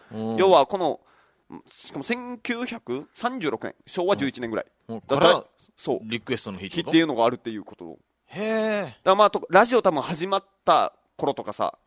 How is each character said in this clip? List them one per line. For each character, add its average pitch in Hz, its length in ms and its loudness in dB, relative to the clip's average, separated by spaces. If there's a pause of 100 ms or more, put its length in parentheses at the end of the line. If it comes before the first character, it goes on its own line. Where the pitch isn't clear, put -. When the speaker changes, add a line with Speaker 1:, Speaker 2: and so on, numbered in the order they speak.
(140)
Speaker 1:
う 110 40 -10
ん。 110 200 -4
Speaker 2:
要 190 120 4
は、 147 160 8
こ 196 120 -6
の、 165 240 -4 (680)
し - 240 -20
か - 60 -10
も 139 80 -10
千 247 340 -8
九 233 260 -6
百 147 480 -10
三 247 260 -8
十 151 120 -4
六 113 120 -6
年、 - 120 -8 (100)
昭 180 200 -4
和 196 100 2
十 139 120 -2
一 123 120 -6
年 117 100 -8
ぐ 110 60 -6
ら 95 60 -2
い。 - 40 -8 (220)
Speaker 1:
う 113 80 -10
ん。 107 100 -12
Speaker 2:
だ 135 100 0
か - 0 -
ら、 143 40 2
Speaker 1:
か 165 200 6
ら - 60 -16 (320)
Speaker 2:
そ 135 180 -4
う。 - 80 -4
Speaker 1:
リ 113 160 -8
ク 123 140 -4
エ 113 40 -4
ス - 60 -10
ト 107 80 -12
の 92 60 -10
日 95 80 -12
っ 95 40 -8
て - 80 -10
こ 165 60 -2
と？ - 20 -
Speaker 2:
日 156 40 -10
っ - 20 -6
て 160 60 6
い 165 60 6
う 160 40 -2
の 135 80 -2
が 117 100 4
あ 120 40 6
る 123 60 -4
っ - 20 -12
て - 120 -10
い 110 80 -8
う 98 60 -10
こ - 120 -20
と。 85 220 -16 (280)
Speaker 1:
へ 180 180 -10
え。 220 400 -2
Speaker 2:
だ - 40 -8
か 120 160 -16
ら 190 120 4
ま 208 100 6
あ、 196 40 6
と、 - 200 0
ラ 196 160 8
ジ 240 100 0
オ 220 60 4
多 190 100 2
分 143 100 0
始 160 260 -4
ま 196 100 -2
っ - 80 -6 (200)
た 139 280 4 (220)
頃 143 180 -2
と 117 100 -8
か 104 100 -10
さ、 - 340 -4